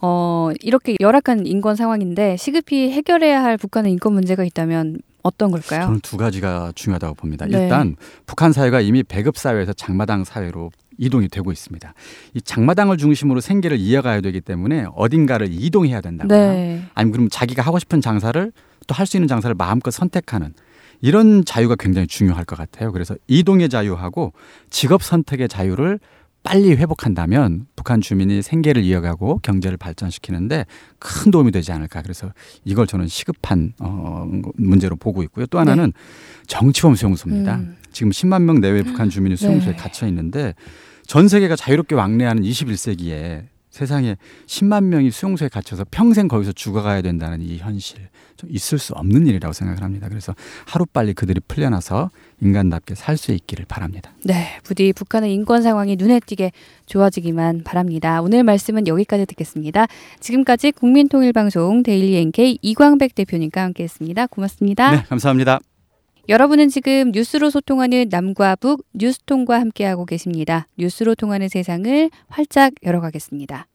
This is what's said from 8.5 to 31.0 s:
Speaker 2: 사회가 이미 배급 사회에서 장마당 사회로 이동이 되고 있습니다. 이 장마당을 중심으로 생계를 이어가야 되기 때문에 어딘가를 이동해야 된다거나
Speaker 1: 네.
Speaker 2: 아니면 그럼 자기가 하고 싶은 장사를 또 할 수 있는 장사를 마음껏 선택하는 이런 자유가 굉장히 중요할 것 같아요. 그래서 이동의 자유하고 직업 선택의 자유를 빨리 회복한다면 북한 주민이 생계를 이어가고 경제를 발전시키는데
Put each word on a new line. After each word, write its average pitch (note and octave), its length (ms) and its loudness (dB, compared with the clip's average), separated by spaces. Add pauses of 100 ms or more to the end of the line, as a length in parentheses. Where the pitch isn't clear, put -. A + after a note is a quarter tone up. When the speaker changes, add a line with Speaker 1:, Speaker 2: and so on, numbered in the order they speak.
Speaker 2:
사회가 C3 300 2
이미 A2 220 2
배급 G2+ 340 -4
사회에서 G#2 340 -2
장마당 G2 540 -4
사회로 E2+ 460 -10 (260)
이동이 A#2+ 320 0
되고 F#2+ 220 -8
있습니다. - 420 -14 (400)
이 A2+ 80 -8
장마당을 F#3 560 2
중심으로 C#3+ 420 2
생계를 E3+ 400 -2
이어가야 A2+ 420 0
되기 F#2 200 -6
때문에 G2 540 -4
어딘가를 A#2+ 540 2
이동해야 C3 520 0
된다거나 G3 520 2
Speaker 1:
네. F3 300 -6 (100)
Speaker 2:
아니면 A3+ 200 2
그럼 A#2+ 160 2
자기가 B2 320 -4
하고 E3 180 4
싶은 E3 220 0
장사를 A#2+ 500 -2 (360)
또 - 80 -2
할 G3 100 0
수 F#3+ 100 -4
있는 F3 120 2
장사를 A#2+ 280 0
마음껏 F#2+ 360 -2
선택하는 A2 600 -4 (480)
이런 G3+ 440 6
자유가 A#2 300 2
굉장히 F#2 320 0
중요할 F2 380 0
것 E2+ 120 -12
같아요. F#2 340 -8
그래서 F#2 240 -8 (120)
이동의 F3 420 4
자유하고 G#2 640 -4 (360)
직업 E3 340 2
선택의 C#3 460 -2
자유를 A2 500 -2 (440)
빨리 G3 320 4
회복한다면 A2 1000 0
북한 A#2 260 0
주민이 G2 400 0
생계를 D3+ 420 2
이어가고 F2+ 600 0
경제를 F#2+ 340 -2
발전시키는데 F#2 880 -6 (340)